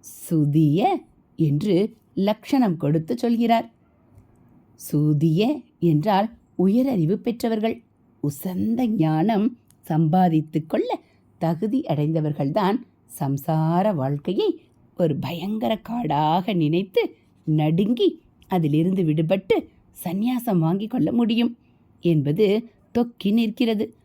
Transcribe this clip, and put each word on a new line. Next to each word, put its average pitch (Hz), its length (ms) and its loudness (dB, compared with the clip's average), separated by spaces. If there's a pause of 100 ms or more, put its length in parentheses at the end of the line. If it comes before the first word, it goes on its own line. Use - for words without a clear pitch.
சுதிய 156 800 2 (540)
என்று 170 540 0 (220)
லட்சணம் 208 600 0
கொடுத்து 160 400 -2
சொல்கிறார். 233 500 0 (1080)
சூதிய 151 680 2 (380)
என்றால் 185 500 2 (260)
உயரறிவு 196 640 2
பெற்றவர்கள், 226 580 -2 (480)
உசந்த 202 640 -4
ஞானம் 196 600 2 (380)
சம்பாதித்து 160 800 2
கொள்ள 440 340 -4 (420)
தகுதி 208 400 -2
அடைந்தவர்கள்தான் 151 960 -2 (340)
சம்சார 160 840 0
வாழ்க்கையை 147 520 -4 (500)
ஒரு 160 180 0
பயங்கர 185 600 -6
காடாக 185 760 -2
நினைத்து 175 480 0 (460)
நடுங்கி 165 600 2 (400)
அதிலிருந்து 175 560 0
விடுபட்டு 165 520 0 (480)
சந்நியாசம் 220 560 -2
வாங்கி 185 280 0
கொள்ள 262 240 -2
முடியும் 240 420 0 (500)
என்பது 165 440 2 (460)
தொக்கி 240 380 -2
நிற்கிறது. 226 540 0 (200)